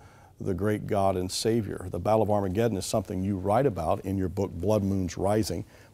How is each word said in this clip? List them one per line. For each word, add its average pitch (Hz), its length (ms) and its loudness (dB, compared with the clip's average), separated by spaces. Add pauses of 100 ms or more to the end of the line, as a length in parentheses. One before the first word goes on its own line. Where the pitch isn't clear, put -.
(400)
the 101 140 -2
great 101 320 -2
God 98 300 2
and 92 160 -2
Savior. 107 580 -2
The - 80 -6
Battle 107 240 4
of 101 80 2
Armageddon 104 460 2
is 92 100 -4
something 98 380 -2
you 101 120 0
write 101 300 2
about 90 380 0
in 98 120 -2
your 95 120 0
book, 90 240 -2
Blood 98 320 2
Moons 95 340 -2
Rising. 98 460 0 (300)